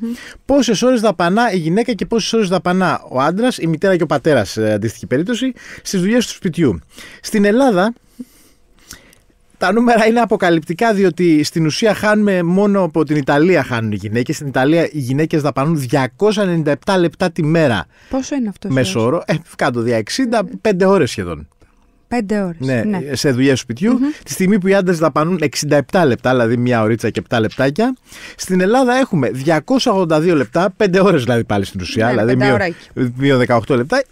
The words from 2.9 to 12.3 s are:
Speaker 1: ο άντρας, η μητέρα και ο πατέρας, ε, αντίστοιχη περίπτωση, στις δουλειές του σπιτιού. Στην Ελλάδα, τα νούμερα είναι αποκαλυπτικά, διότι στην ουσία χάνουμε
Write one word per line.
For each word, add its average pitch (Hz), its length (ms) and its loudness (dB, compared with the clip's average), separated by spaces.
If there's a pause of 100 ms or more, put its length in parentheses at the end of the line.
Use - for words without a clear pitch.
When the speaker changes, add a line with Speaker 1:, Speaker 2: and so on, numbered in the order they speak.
Speaker 1:
ο 127 120 -4
άντρας, 190 360 0
η 165 100 -4
μητέρα 175 300 0
και 165 60 0
ο 156 40 0
πατέρας, 139 500 0
ε, 107 160 0
αντίστοιχη 107 340 -4
περίπτωση, 220 460 -2 (280)
στις - 180 -4
δουλειές 214 280 2
του - 60 -12
σπιτιού. 143 460 -2 (420)
Στην 208 240 0
Ελλάδα, 220 480 2 (1600)
τα 185 160 0
νούμερα 233 340 4
είναι 233 120 4
αποκαλυπτικά, 185 720 0
διότι 175 500 2
στην 160 220 0
ουσία 190 280 0
χάνουμε 208 500 2